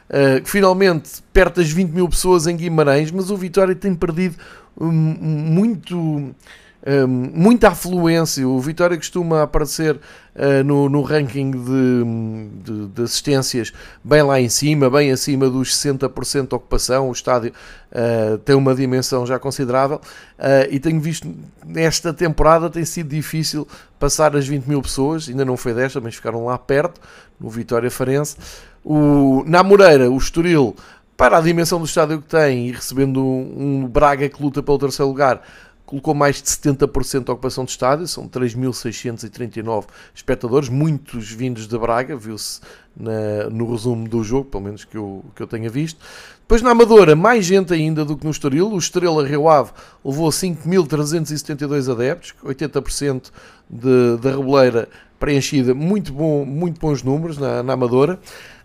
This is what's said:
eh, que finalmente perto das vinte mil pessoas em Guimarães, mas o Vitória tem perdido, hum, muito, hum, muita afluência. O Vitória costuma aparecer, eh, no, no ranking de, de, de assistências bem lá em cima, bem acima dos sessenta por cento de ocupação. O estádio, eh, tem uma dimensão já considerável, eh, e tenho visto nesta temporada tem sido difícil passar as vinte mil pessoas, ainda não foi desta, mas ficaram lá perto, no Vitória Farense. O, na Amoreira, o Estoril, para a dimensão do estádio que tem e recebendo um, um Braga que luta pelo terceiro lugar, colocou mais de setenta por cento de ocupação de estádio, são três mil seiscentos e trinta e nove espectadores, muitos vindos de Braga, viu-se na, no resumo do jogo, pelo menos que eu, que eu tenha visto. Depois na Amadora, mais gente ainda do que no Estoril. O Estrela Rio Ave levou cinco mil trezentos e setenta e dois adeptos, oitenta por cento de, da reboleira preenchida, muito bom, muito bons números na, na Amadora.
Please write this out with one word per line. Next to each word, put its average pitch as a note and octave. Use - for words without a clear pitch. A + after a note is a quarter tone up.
eh, C3+
que B2+
finalmente F#3
perto F3+
das E3
vinte E3+
mil F3
pessoas F3+
em F3
Guimarães, D#3
mas F#3
o G#3
Vitória F#3
tem F#3+
perdido, E3
hum, D#3+
muito, D#3+
hum, D3
muita G#3
afluência. E3
O C3
Vitória E3+
costuma D#3+
aparecer, D3+
eh, C#3
no, C#3+
no C#3+
ranking C3+
de, A#2
de, G#2+
de G2+
assistências B2+
bem D3
lá C#3
em A#2+
cima, C#3+
bem C#3+
acima C3+
dos C3
sessenta C3+
por B2+
cento C3
de -
ocupação. B2+
O B2
estádio, A#2+
eh, A2+
tem C#3
uma C3+
dimensão B2+
já B2
considerável, C3+
eh, C3+
e C#3+
tenho D#3+
visto D#3
nesta D#3+
temporada D#3+
tem E3
sido D#3+
difícil D3+
passar D3
as C#3
vinte C3+
mil C#3+
pessoas, D#3
ainda B2+
não B2+
foi A#2+
desta, C3
mas A2+
ficaram A#2
lá B2
perto, D3
no A#2
Vitória A#2
Farense. C3+
O, C#3+
na E3+
Amoreira, F#3
o C3+
Estoril, D#3+
para B2+
a -
dimensão E3+
do E3
estádio D#3
que C#3
tem C3+
e B2
recebendo C3+
um, C3+
um B2+
Braga C#3+
que C#3
luta C#3+
pelo C#3
terceiro C#3
lugar, C3
colocou C#3
mais C#3+
de -
setenta C#3+
por C3
cento B2+
de -
ocupação B2+
de B2
estádio, D3
são A#2+
três B2
mil B2+
seiscentos A#2
e G#2
trinta A2+
e A2
nove G#2+
espectadores, B2+
muitos C3
vindos A2+
de A2+
Braga, A#2
viu-se A2
na, G#2+
no A2+
resumo A#2
do A2+
jogo, B2+
pelo G2+
menos G#2
que -
eu, G2
que -
eu G#2
tenha A2+
visto. D3+
Depois A3+
na B3
Amadora, G#3+
mais G#3
gente F3+
ainda D#3
do D3
que -
no D#3
Estoril. D3+
O G#3
Estrela D#3+
Rio D3
Ave C#3
levou D3+
cinco E3
mil F3+
trezentos D3+
e D3+
setenta D3
e -
dois C#3
adeptos, C3
oitenta C#3
por -
cento C3+
de, A#2+
da C3+
reboleira C3
preenchida, C#3
muito D#3+
bom, D3
muito D#3
bons C#3+
números D3+
na, B2
na C3
Amadora. C3